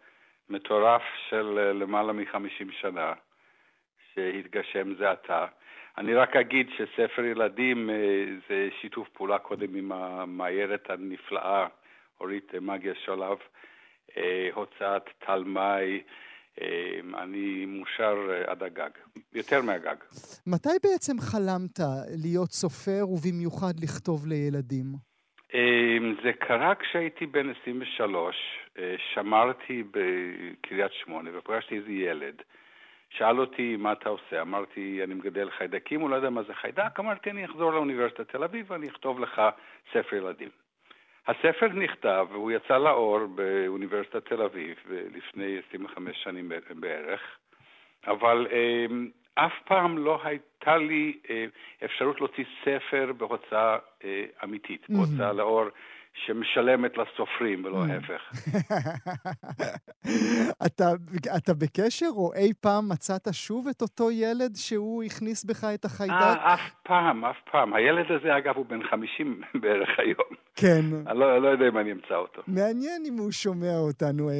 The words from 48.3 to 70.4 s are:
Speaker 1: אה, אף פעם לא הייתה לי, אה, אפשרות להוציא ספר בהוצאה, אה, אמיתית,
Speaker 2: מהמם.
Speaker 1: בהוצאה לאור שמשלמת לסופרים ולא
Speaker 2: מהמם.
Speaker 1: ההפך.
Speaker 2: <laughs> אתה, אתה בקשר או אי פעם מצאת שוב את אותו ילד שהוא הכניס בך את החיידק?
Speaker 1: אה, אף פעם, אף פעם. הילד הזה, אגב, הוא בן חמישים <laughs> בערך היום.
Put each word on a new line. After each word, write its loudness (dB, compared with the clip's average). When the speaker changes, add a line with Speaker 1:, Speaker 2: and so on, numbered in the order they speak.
Speaker 1:
אה, 4
אף 2
פעם 4
לא 2
הייתה 2
לי, 0
אה, -2
אפשרות 0
להוציא -2
ספר 0
בהוצאה, 2
אה, -4
אמיתית, -8
Speaker 2:
מהמם. 4
Speaker 1:
בהוצאה 0
לאור 4
שמשלמת 2
לסופרים -2
ולא -2
Speaker 2:
מהמם. 2
Speaker 1:
ההפך. -8
Speaker 2:
<laughs> -2
אתה, 2
אתה 2
בקשר 0
או 0
אי 4
פעם 2
מצאת -2
שוב -4
את -4
אותו 0
ילד 0
שהוא -4
הכניס -6
בך -4
את -4
החיידק? -2
Speaker 1:
אה, 6
אף 4
פעם, 4
אף 0
פעם. 4
הילד 6
הזה, 4
אגב, 2
הוא -2
בן -6
חמישים -2
<laughs> -4
בערך 4
היום. 0